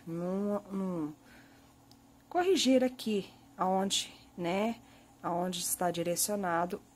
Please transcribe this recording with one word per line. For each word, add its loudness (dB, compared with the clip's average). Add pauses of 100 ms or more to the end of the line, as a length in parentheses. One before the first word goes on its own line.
num, -2 (100)
num, -4 (1120)
corrigir 4
aqui -2 (300)
aonde, 0 (240)
né, -2 (460)
aonde -2
está -2
direcionado 0 (160)